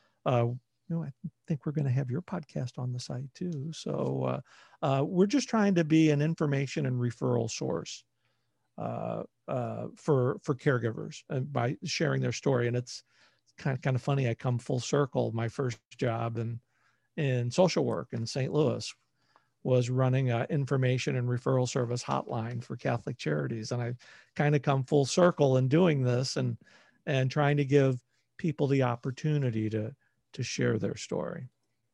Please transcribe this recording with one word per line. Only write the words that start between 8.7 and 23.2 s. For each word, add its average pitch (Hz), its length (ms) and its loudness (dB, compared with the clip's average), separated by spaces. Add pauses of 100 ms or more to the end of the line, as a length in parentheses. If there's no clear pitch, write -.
uh, 80 460 -6 (260)
uh, 117 380 -4 (100)
for, 131 440 2
for 143 140 -2
caregivers, 113 760 -2
and 143 220 -4
by 127 320 0
sharing 139 380 -2
their 123 100 -2
story. 120 360 0
And 120 100 0
it's - 260 -8 (540)
kind, 135 240 -4
kind 131 160 0
of - 40 -2
funny. 139 280 0
I 117 40 0
come 123 240 -2
full 127 220 -4
circle. 131 540 0
My 113 160 -2
first 127 300 -4 (180)
job 117 400 -2
in, 117 220 -6 (580)
in 127 340 0
social 175 320 4
work 104 300 -2
in 113 120 -4
Saint 131 280 -4
Louis 120 400 0 (720)
was 123 260 4
running 127 420 2
a 117 180 0
information 131 680 0
and 123 100 -2
referral 127 400 0
service 123 340 -2
hotline 120 600 -4
for - 140 -10
Catholic 123 400 -4
Charities. 131 560 -4